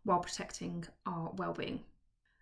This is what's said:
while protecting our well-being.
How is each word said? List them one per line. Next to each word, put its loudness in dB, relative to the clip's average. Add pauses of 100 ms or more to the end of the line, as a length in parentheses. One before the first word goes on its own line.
while 8
protecting -2 (220)
our -2
well-being. -2 (600)